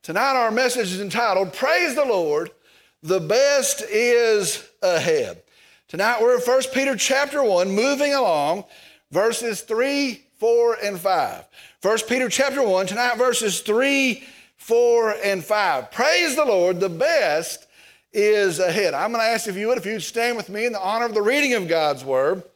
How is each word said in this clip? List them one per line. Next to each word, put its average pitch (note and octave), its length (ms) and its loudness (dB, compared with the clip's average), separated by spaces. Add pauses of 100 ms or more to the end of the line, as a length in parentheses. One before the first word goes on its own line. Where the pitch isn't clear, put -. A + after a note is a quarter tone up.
Tonight A#3+ 320 0
our A#3 180 0
message A#3+ 400 -2
is F#3 80 -6
entitled, G3 540 -2
"Praise D#4 420 0
the D4 80 0
Lord, E3+ 480 0 (500)
the F3 200 -2
best B3+ 640 0
is A3+ 800 2 (180)
ahead." D#3 640 0 (440)
Tonight G#3+ 340 -2
we're B3 140 4
in - 60 0
First C4 320 0
Peter C4+ 220 0
chapter C#4 480 0
one, F#3+ 280 2
moving C#4 420 0
along, F3+ 520 0 (460)
verses A3 500 -2
three, C4 640 -2 (140)
four, A#3 440 2
and G3+ 160 -6
five. D#3+ 460 -2 (360)
First A3 280 0
Peter B3+ 180 0
chapter C4+ 360 0
one, F#3+ 240 2
tonight A#3+ 300 -2
verses A3+ 440 0
three, C4 640 0 (340)
four, A#3 680 2
and G3 200 -2
five. F#3 480 0
"Praise D#4 440 0
the D4+ 100 2
Lord, F#3 340 2
the F#3+ 100 0
best E3+ 760 -2 (440)
is G3+ 480 2
ahead." F3+ 340 0
I'm F3 180 -2
gonna A#3 120 -2
ask A3+ 240 0
if F#3+ 80 -6
you G#3 120 -4
would, B3 100 0
if F3 80 -8
you'd G#3 180 -6
stand A#3 320 -4
with F#3+ 140 -10
me G#3 160 -6
in A#3+ 80 -2
the G3 80 -6
honor A3 240 -2
of A3+ 80 -4
the G#3+ 80 0
reading C4 320 2
of G3 140 -2
God's D3+ 360 0
word. C3+ 400 0 (120)